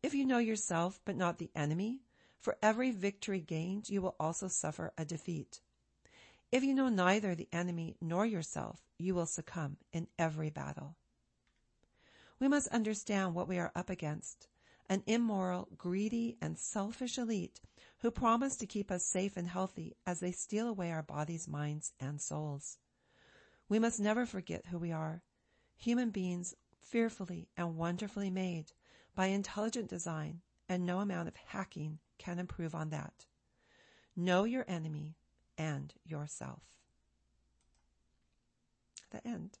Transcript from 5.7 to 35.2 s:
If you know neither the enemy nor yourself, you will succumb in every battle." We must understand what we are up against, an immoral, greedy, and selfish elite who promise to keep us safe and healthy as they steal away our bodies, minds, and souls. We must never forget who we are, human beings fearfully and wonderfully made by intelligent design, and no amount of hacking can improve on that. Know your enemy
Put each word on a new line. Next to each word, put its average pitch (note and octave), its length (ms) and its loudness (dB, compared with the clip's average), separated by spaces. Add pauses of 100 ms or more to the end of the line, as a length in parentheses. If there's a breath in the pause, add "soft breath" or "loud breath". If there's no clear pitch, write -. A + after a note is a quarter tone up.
If B3+ 120 6
you C4+ 100 6
know C4 160 6
neither F#3+ 460 6
the E3 160 -8
enemy E3+ 480 -2
nor E3+ 260 2
yourself, E3 560 -2 (160)
you F#3 160 0
will F3 120 2
succumb D3+ 520 -4 (140)
in E3 160 -4 (100)
every D#3 320 2
battle." C#3+ 460 -8 (1400 soft breath)
We C4 100 2
must C#4+ 200 4
understand G#3 680 0
what F3+ 140 0
we F3+ 120 0
are E3+ 160 -2
up F3 140 -4
against, D#3+ 580 -6 (420 soft breath)
an G3 160 2
immoral, G3 720 2
greedy, A3 640 0
and D#3+ 180 -4
selfish A3+ 580 -4
elite A3 440 -2 (380 loud breath)
who A#3 120 2
promise A#3 460 4
to G#3 100 -4
keep G3+ 240 -2
us F3+ 140 0
safe F#3+ 320 2
and F3 100 -2
healthy F3+ 480 -2 (100)
as F3+ 140 -2
they F3+ 120 0
steal G#3+ 360 0
away F#3 240 -2
our D#3+ 100 0
bodies, D3+ 460 -4
minds, D3 520 -4
and C#3+ 200 -4
souls. D3+ 580 -6 (920 soft breath)
We G#3+ 120 6
must A#3 200 4
never G#3+ 260 4
forget F3+ 420 -6
who F3 100 -4
we E3+ 140 -2
are, D#3+ 320 -4 (520)
human A#3 360 2
beings F3+ 440 -2 (220)
fearfully F#3+ 800 -2
and E3+ 220 -2
wonderfully F#3+ 520 -2
made F#3 440 -2 (420 soft breath)
by F#3+ 120 4
intelligent G#3 640 0
design, E3 520 -4 (260)
and F3+ 180 2
no F3+ 140 2
amount F3 300 -2
of - 80 -14
hacking D#3 640 -6 (180)
can F3 200 -6
improve E3+ 380 -4
on D#3 140 -2
that. - 360 -8 (880 soft breath)
Know F3+ 280 4
your A#3+ 240 0
enemy D#3 480 -4 (420)